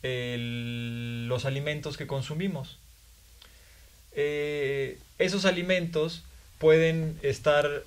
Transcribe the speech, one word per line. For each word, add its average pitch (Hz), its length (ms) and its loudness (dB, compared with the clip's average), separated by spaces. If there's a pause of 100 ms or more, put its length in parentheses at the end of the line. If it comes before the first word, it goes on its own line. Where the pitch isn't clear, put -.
el, 120 1200 -6
los 123 180 -2
alimentos 143 520 -4
que 151 100 -10
consumimos. 151 680 -4 (1400)
Eh, 147 880 -2 (200)
esos 190 260 2
alimentos 175 800 0 (360)
pueden 160 640 6
estar 147 640 2